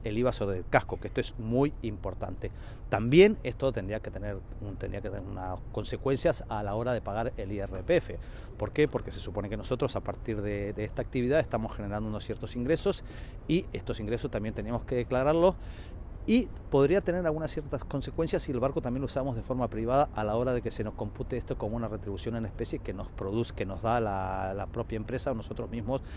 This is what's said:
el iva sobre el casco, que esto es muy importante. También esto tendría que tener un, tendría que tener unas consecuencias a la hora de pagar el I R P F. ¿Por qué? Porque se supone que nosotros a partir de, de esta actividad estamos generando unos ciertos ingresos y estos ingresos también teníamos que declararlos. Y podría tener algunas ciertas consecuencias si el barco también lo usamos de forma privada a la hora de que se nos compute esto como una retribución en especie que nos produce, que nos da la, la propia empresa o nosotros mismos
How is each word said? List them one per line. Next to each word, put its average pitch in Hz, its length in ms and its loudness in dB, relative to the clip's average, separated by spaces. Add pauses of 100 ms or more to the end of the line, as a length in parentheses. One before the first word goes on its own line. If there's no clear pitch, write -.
el 107 120 0
iva 123 160 4
sobre 98 260 0
el 90 120 -4
casco, - 300 4
que 104 80 -6
esto - 120 -2
es - 160 -2
muy 120 460 2
importante. 101 720 -4 (360)
También 156 540 8
esto 131 300 0
tendría 104 260 -2
que 104 140 -6
tener 101 260 -4 (220)
un, 101 160 -6
tendría 98 240 -4
que 98 100 -6
tener 98 160 -6
unas 92 320 -4 (140)
consecuencias 131 760 0
a 107 140 -2
la 101 140 -2
hora 120 160 0
de 117 80 0
pagar 110 380 -2
el 98 120 -4
I 104 80 -4
R 95 240 -4
P 165 140 6
F. - 220 0 (380)
¿Por 104 140 -2
qué? 151 160 4
Porque - 240 -2
se - 80 -8
supone 101 300 -4
que 107 80 -2
nosotros 123 400 0
a 98 40 -2
partir 104 420 -4
de, 101 320 -2
de 107 100 -2
esta 113 180 -4
actividad 131 380 2
estamos 113 340 -2
generando 107 340 -2
unos 107 160 -4
ciertos - 300 -6
ingresos 156 480 2 (460)
y 175 240 4
estos - 260 -4
ingresos 113 320 -2
también 107 240 -2
teníamos 110 300 -2
que - 100 -2
declararlos. 139 640 4 (680)
Y 233 220 6 (240)
podría 143 300 8
tener 175 260 0
algunas 156 240 0
ciertas 147 320 -4
consecuencias 160 600 0
si 156 100 -4
el 123 80 2
barco 139 200 2
también 127 200 0
lo 139 60 0
usamos 131 280 0
de 110 80 -4
forma 123 240 0
privada 120 480 4
a 107 80 0
la 107 140 2
hora 127 160 4
de 120 100 2
que 113 80 -2
se 110 140 -2
nos 104 100 -4
compute - 420 -4
esto 120 220 -4
como 110 160 -2
una 117 140 -2
retribución 104 480 -4
en 113 100 -2
especie 117 320 -4
que - 160 -4
nos 98 140 -6
produce, 110 440 -2
que 101 140 -2
nos 92 160 -4
da 117 180 4
la, 95 540 0
la 98 140 -4
propia 113 260 -4
empresa 113 380 -2
o - 20 0
nosotros 110 340 -6
mismos 117 320 -2 (160)